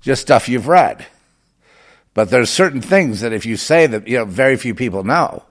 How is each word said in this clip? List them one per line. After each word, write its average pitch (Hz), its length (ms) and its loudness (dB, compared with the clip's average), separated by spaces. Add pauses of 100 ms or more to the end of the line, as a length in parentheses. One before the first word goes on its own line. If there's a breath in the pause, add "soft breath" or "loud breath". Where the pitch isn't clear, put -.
Just 135 220 -2
stuff 123 260 2
you've 123 200 -4
read. 165 360 2 (1080 soft breath)
But 107 160 0
there's 123 200 2
certain 156 300 -2
things 127 420 0
that 117 100 -4
if 107 120 -6
you 113 120 -4
say 160 320 2
that, 107 180 -4
you 120 120 -2
know, 113 60 -2
very 127 320 0
few 117 200 -6
people 98 260 -6
know. 143 480 -2